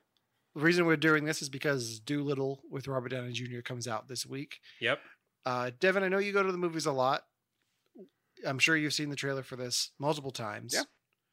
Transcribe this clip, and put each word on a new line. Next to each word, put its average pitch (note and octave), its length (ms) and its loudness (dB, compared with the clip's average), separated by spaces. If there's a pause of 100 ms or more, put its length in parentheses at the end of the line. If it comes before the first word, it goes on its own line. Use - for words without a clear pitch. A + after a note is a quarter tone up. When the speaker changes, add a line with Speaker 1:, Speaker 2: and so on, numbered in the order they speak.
(560)
Speaker 1:
the D3+ 60 -4
reason F3 240 6
we're D#3+ 120 6
doing D3+ 280 4
this D#3 160 -2
is C#3+ 80 -6
because B2+ 500 -2
Doolittle C#3 720 -2
with C#3 180 -8
Robert B2+ 220 -4
Downey B2 220 -6
Junior A#2+ 300 -8
comes A#2+ 260 -8
out A2 200 -6
this B2+ 180 -8
week. C3+ 340 -10 (200)
Speaker 2:
Yep. A#2+ 200 2 (460)
Speaker 1:
Uh, B2 340 -2
Devin, F#3+ 240 4
I F#3 60 2
know G3 100 2
you G3+ 120 0
go G3 120 4
to F#3+ 80 2
the F3+ 60 -2
movies E3 280 -2
a D3+ 60 2
lot. C3+ 320 2 (1200)
I'm C3+ 140 -2
sure D#3+ 160 6
you've D3+ 180 0
seen D3+ 160 -4
the C#3 60 -8
trailer C3+ 280 -4
for - 120 -14
this B2 440 -4
multiple C#3 320 -2
times. A2+ 420 -8
Speaker 3:
Yeah. A#3+ 100 2 (500)